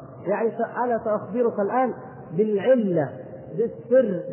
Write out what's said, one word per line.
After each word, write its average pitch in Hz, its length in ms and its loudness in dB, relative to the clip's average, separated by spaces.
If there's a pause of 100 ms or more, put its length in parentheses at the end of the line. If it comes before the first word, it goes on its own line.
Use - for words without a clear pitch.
(260)
يعني 208 240 0
س-، 220 340 -4
أنا 233 200 0
سأخبرك 208 560 0
الآن 226 340 2 (420)
بالعلة، 202 720 4 (480)
بالسر، 226 680 2 (100)